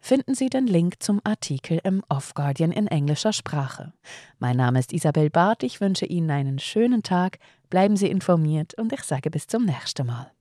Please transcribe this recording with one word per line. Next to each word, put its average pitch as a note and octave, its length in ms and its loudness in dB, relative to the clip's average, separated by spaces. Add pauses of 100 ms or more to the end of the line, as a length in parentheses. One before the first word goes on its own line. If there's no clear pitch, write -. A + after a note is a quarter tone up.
finden C4+ 320 0
Sie C4 160 -2
den C4 160 0
Link F3+ 380 2
zum G3+ 200 0
Artikel E3 600 -4
im F#3+ 260 -2
Off C#3 240 -4
Guardian D3 380 0
in G#3 160 0
englischer D3+ 440 0
Sprache. - 640 -6 (460)
Mein B2 180 0
Name B2+ 220 4
ist B2+ 120 -2
Isabel D3+ 380 2
Barth, F#3 320 2
ich - 200 -6
wünsche G3 260 0
Ihnen E3 240 -2
einen C#3 260 -2
schönen A#3 460 0
Tag, F3+ 340 0 (320)
bleiben G3 260 4
Sie F#3+ 140 2
informiert D#3+ 640 2
und A3+ 180 -4
ich C4+ 120 -8
sage C#3 260 -2
bis D3+ 160 -6
zum A#3 200 0
nächsten C3+ 420 -2
Mal. A#2+ 340 -8